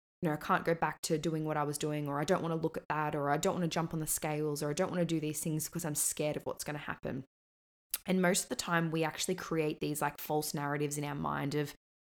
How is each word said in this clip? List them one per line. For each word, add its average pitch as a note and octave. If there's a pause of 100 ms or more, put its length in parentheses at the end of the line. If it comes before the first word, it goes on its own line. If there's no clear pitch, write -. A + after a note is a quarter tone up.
(200)
you F3
know, D3+
I -
can't F3+
go E3
back D#3+
to E3
doing D#3
what D3+
I D3
was D3
doing," D3+
or, C#3+
"I D#3
don't F3+
wanna E3
look D#3+
at -
that," D3+
or, C#3+
"I D3
don't F#3
wanna F3
jump E3
on D#3+
the D3+
scales," D3+
or, D3
"I D3
don't F3+
wanna F3
do E3
these D3+
things D#3
'cause -
I'm D3+
scared D3+
of D3
what's -
gonna D3
happen." - (840)
And F#3
most F3+
of -
the -
time E3
we D#3+
actually D#3+
create D#3+
these, D3
like, D3
false D3+
narratives D3
in D3
our D3
mind C#3+
of, D3 (380)